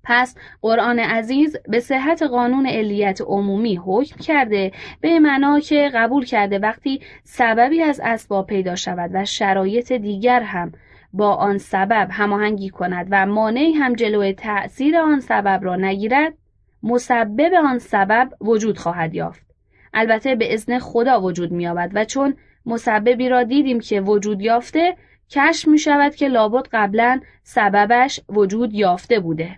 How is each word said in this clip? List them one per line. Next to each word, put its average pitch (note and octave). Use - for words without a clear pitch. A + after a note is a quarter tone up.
پس B3
قرآن A3+
عزیز A#3
به A#3
صحت C#4
قانون B3+
علیت G#3
عمومی G3+
حکم F#3+
کرده، G#3
به E4
معنا C#4+
که D4
قبول B3
کرده G3+
وقتی B3
سببی B3
از D4
اسباب G3+
پیدا F#3+
شود F3+
و F#3+
شرایط G3+
دیگر A3
هم F3+
با G3+
آن G3+
سبب G3
هماهنگی G3+
کند F3+
و G3
مانعی A3
هم C#4
جلوی G#3
تأثیر C4
آن D4+
سبب G3+
را F3+
نگیرد، A3
مسبب A#3+
آن C#4+
سبب A3
وجود G#3+
خواهد E3+
یافت. E3
البته A3+
به A3+
اذن A#3+
خدا A#3+
وجود F3
می‌یابد F3
و G#3+
چون C#4
مسببی A#3
را B3
دیدیم C4
که G#3
وجود G3+
یافته، A#3+
کشف D#4
می‌شود D4
که C#4+
لابد A#3+
قبلاً A3+
سببش A3+
وجود G#3
یافته G3
بوده. E3